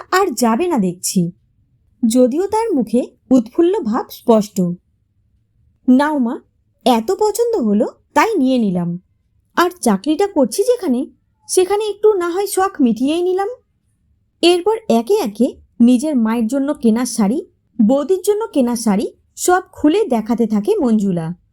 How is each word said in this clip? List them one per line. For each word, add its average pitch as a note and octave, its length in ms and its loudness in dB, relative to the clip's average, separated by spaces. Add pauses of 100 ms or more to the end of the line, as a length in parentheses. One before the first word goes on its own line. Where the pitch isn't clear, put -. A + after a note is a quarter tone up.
(120)
আর F#4 220 0
যাবে A#3+ 340 0
না E4 100 0
দেখছি।" F3+ 540 -2 (760)
যদিও B3+ 400 2
তার A4 260 -2
মুখে B3 300 0 (280)
উৎফুল্ল E4+ 480 2
ভাব B3+ 300 -4
স্পষ্ট। G#3+ 520 0 (1300)
"নাও C#4+ 280 2
মা, B3+ 240 -4 (440)
এত A#3 260 2
পছন্দ G#4+ 440 0
হলো A3 300 0 (280)
তাই G4+ 220 0
নিয়ে C4 220 0
নিলাম, F3+ 420 -2 (560)
আর F4 140 0 (120)
চাকরিটা D4 460 0
করছি F#4+ 360 0
যেখানে, F4 420 -2 (440)
সেখানে G4 360 0
একটু G#4+ 280 0
না F4 160 -2
হয় F#4+ 180 -4
শখ G4 340 -2
মিটিয়েই C4 400 0
নিলাম।" F#4 260 -2 (960)
এরপর F4 360 2 (120)
একে A3+ 240 2
একে C#4+ 420 0 (240)
নিজের B3+ 360 4
মায়ের A3+ 320 0
জন্য C#4 260 -2
কেনা A#3 320 0
শাড়ি, A#3 400 -2 (420)
বৌদির C#4+ 340 2
জন্য G#4 260 -2
কেনা B3 280 0
শাড়ি A3 380 -2 (220)
সব F4+ 260 0 (100)
খুলে F#4 340 0
দেখাতে A3+ 420 -2
থাকে G#3+ 340 -2
মঞ্জুলা। G3 600 -2 (120)